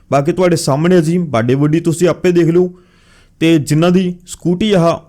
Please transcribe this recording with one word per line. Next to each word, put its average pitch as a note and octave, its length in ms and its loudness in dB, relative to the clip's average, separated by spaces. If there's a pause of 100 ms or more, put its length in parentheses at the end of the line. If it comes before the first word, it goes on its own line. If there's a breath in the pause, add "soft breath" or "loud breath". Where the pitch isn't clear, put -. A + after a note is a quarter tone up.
(100)
ਬਾਕੀ C#3+ 220 0
ਤੁਹਾਡੇ F3 240 0
ਸਾਹਮਣੇ D#3 400 0
ਹੈ F3+ 40 4
ਜੀ, E3 180 0
ਬਾਡੀ B2+ 360 -2
ਬੁੱਡੀ D3+ 260 0
ਤੁਸੀਂ E3 280 0
ਆਪੇ F3+ 240 0
ਦੇਖ E3+ 140 2
ਲਓ। F3 260 0 (680 soft breath)
ਤੇ E3 180 2
ਜਿਨ੍ਹਾਂ D3+ 320 0
ਦੀ F3+ 240 0 (120)
ਸਕੂਟੀ F#3 460 -4
ਆ E3+ 140 2 (220)